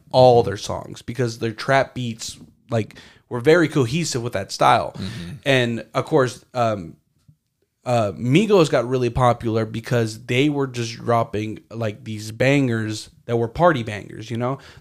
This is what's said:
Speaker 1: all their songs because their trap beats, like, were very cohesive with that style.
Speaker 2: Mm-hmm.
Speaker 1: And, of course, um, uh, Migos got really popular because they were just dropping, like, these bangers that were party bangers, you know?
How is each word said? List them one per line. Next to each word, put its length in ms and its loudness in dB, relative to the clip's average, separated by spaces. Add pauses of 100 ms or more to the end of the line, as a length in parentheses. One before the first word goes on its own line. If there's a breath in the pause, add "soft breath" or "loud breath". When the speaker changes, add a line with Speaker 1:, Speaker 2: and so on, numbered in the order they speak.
(120)
Speaker 1:
all 320 8
their 140 -4
songs 440 -10
because 380 -6
their 120 -4
trap 440 0
beats, 420 -8 (320)
like, 260 -4 (340 loud breath)
were 100 -6
very 280 6
cohesive 540 -2
with 120 -8
that 180 -6
style. 440 2
Speaker 2:
Mm-hmm. 360 -10 (120)
Speaker 1:
And, 420 0 (100)
of 100 -2
course, 480 0
um, 440 -2 (840)
uh, 280 0
Migos 580 4
got 180 0
really 220 0
popular 560 0
because 600 -4
they 240 2
were 180 -2
just 300 -6
dropping, 640 -2 (100)
like, 320 -6
these 280 -10
bangers 800 0 (160)
that 120 0
were 100 0
party 340 2
bangers, 480 -10
you 80 -6
know? 220 -4 (220 loud breath)